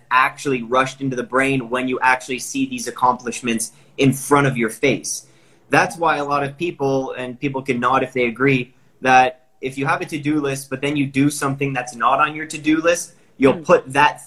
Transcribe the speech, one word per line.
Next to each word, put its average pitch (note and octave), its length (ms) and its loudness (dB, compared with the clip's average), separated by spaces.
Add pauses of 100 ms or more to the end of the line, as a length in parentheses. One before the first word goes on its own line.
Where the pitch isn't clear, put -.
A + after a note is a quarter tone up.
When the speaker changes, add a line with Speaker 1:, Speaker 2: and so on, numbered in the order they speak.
(120)
Speaker 1:
actually C3+ 520 0
rushed C3 380 0
into C3+ 160 -2
the A#2+ 60 -2
brain B2+ 460 0
when B2+ 200 -2
you B2+ 100 -4
actually B2+ 400 0
see C3+ 260 -4
these B2 220 -6
accomplishments A#2+ 880 -2 (240)
in C3+ 160 4
front C#3+ 340 2
of A#2+ 100 -2
your A2+ 120 0
face. - 560 -4 (440)
That's E3 280 2
why D#3+ 200 0
a D3 60 -4
lot C#3+ 200 -2
of C#3 140 -8
people, C#3 560 -2
and B2+ 240 -10
people C3+ 240 -4
can B2 200 -2
nod B2+ 200 2
if B2 120 -6
they B2 140 0
agree, B2+ 460 -2 (280)
that C3 460 4 (120)
if C3+ 180 -8
you C3+ 80 -4
have E3+ 140 0
a F3+ 60 -8
to-do D3+ 340 -2
list, C#3 300 -4
but C3 120 -6
then C#3+ 140 -2
you C#3+ 120 0
do C#3 220 2
something C#3 440 -4
that's B2+ 220 -6
not B2+ 260 2
on D3+ 120 0
your D#3 120 -8
to-do D#3 360 0
list, E3+ 340 0 (220)
you'll C3 220 6
Speaker 2:
Hmm. D#3 40 -12
Speaker 1:
put D#3+ 280 4
that C#3+ 360 2